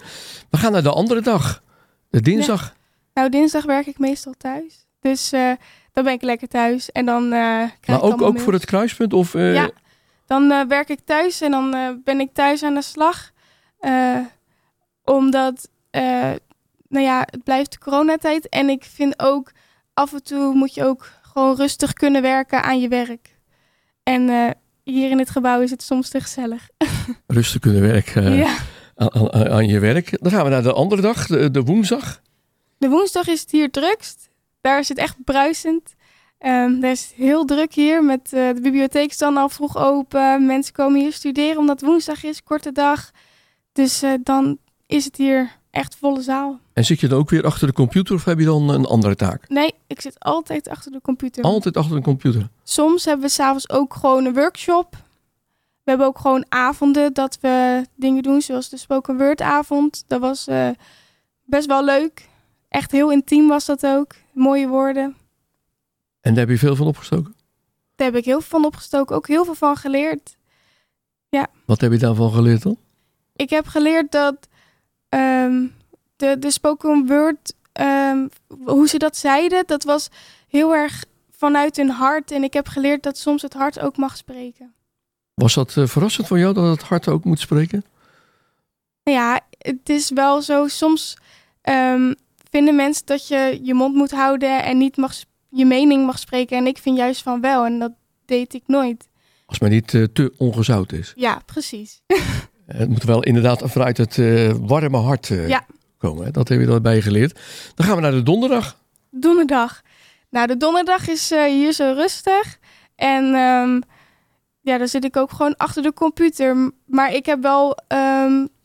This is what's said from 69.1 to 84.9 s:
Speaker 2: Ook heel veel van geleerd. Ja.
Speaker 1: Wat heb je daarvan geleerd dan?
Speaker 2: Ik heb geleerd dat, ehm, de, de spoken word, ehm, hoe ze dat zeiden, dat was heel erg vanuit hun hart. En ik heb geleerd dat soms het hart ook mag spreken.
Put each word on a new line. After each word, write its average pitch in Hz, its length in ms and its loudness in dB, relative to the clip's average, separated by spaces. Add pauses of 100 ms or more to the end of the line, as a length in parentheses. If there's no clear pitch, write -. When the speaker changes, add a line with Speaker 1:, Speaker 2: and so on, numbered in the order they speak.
Speaker 2:
Ook 302 120 -6
heel 320 160 2
veel 339 100 -8
van 294 220 0
geleerd. 285 600 -4 (920)
Ja. 277 180 -2 (200)
Speaker 1:
Wat 107 140 0
heb 120 120 2
je 120 60 4
daarvan 113 340 0
geleerd 117 300 4
dan? 214 140 -2 (600)
Speaker 2:
Ik 285 140 -4
heb 311 160 0
geleerd 311 460 0
dat, 285 360 -2 (600)
ehm, 254 580 0 (500)
de, 277 220 0
de 285 120 -4
spoken 294 560 0
word, 294 480 0 (180)
ehm, 277 540 0 (380)
hoe 277 240 4
ze 311 100 -2
dat 302 180 -2
zeiden, 339 500 2
dat 294 180 -4
was 294 240 -2 (400)
heel 320 260 2
erg 294 300 -2 (260)
vanuit 294 460 0
hun 277 140 0
hart. 269 400 -2
En 285 140 -4
ik 269 80 -4
heb 285 160 -2
geleerd 285 340 -2
dat 277 160 -6
soms 294 240 -2
het 277 120 -12
hart 277 260 -4
ook 277 160 -6
mag 269 200 -4
spreken. 247 580 -18 (600)